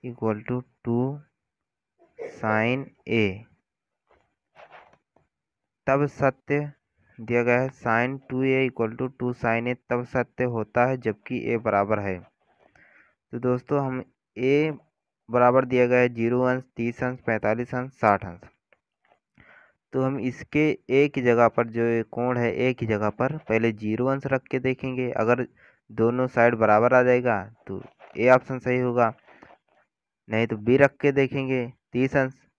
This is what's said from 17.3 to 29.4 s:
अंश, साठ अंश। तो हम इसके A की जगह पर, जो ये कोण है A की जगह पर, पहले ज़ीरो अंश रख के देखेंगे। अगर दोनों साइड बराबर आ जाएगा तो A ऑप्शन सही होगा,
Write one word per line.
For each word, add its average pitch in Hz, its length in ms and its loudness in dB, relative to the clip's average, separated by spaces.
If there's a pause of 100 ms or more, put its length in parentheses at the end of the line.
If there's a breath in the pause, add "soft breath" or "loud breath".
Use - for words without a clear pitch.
अंश, 127 180 -6
साठ 101 320 2
अंश। 85 240 -16 (1400 soft breath)
तो 135 100 0
हम 135 180 -2
इसके 147 500 -2 (200)
A 139 180 4
की 139 140 -6
जगह 120 260 6
पर, 117 200 -2
जो 117 140 -2
ये 117 220 0
कोण 123 320 -4
है 120 140 0 (120)
A 127 120 0
की 120 120 -6
जगह 107 240 0
पर, 135 280 -4
पहले 113 340 0
ज़ीरो 110 340 -4
अंश 135 200 -4
रख 131 180 -2
के 131 160 -4
देखेंगे। 127 520 -6
अगर 117 320 0 (440 soft breath)
दोनों 117 400 0
साइड 120 280 4
बराबर 110 360 4
आ 127 100 6
जाएगा 123 400 0 (240)
तो 98 140 -10 (360)
A 120 140 2
ऑप्शन 127 280 2
सही 127 200 -2
होगा, 120 340 0 (1160 loud breath)